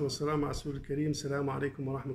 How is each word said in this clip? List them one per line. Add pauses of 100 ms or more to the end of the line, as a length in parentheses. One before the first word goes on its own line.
والسلام
على
رسول
الكريم.
السلام
عليكم
ورحمة